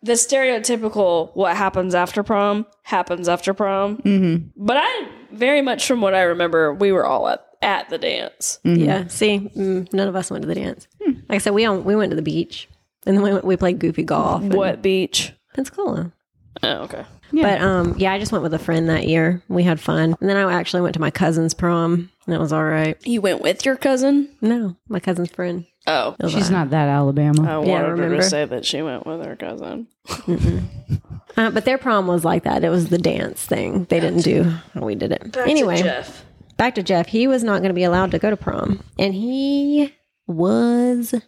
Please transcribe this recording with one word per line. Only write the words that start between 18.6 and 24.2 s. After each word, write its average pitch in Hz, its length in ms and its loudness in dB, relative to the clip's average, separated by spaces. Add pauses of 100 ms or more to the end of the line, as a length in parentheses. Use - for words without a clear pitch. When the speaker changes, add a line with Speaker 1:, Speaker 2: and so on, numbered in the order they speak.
Speaker 3:
that 160 180 0
year. 165 420 2
We 180 140 2
had 165 160 2
fun. 160 420 0
And 190 80 0
then 196 80 2
I 196 160 2
actually 175 300 -2
went 175 100 0
to 165 80 -2
my 147 100 0
cousin's 165 420 0
prom, 170 560 0 (180)
and 170 80 -2
it 160 40 -2
was 156 140 0
all 156 100 0
right. 156 320 0 (100)
Speaker 1:
You 240 160 0
went 185 200 0
with - 240 -2
your 269 100 2
cousin? 277 540 2 (120)